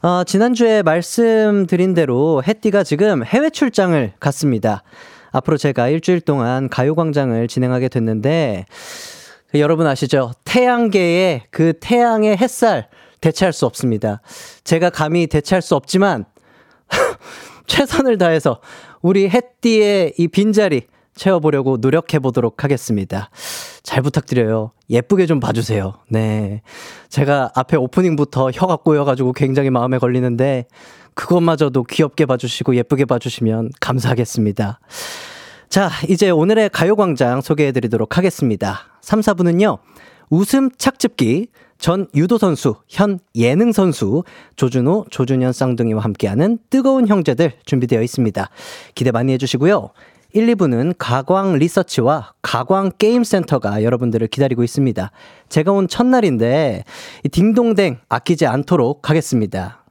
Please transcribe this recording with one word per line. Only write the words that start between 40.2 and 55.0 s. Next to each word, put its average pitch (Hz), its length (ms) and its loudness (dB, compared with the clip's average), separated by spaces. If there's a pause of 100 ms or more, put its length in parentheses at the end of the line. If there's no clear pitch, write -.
웃음 247 460 2
착즙기, 190 720 -2 (300)
전 185 380 -2
유도 180 220 2
선수, 151 380 0 (120)
현 196 320 0 (160)
예능 143 360 2
선수 170 520 0 (320)
조준호, 135 560 0
조준현 127 400 0
쌍둥이와 117 500 -2
함께하는 113 560 0 (120)
뜨거운 262 380 2
형제들 160 460 2 (120)
준비되어 123 360 0
있습니다. 113 480 -2 (460)
기대 123 160 0
많이 123 220 0
해주시고요. 135 560 0 (440)
일, 226 160 2
이 233 60 4
부는 151 420 0
가광 165 600 0
리서치와 147 840 0
가광 185 560 -2
게임센터가 165 840 0
여러분들을 117 440 0
기다리고 127 360 0
있습니다. 117 480 -2 (380)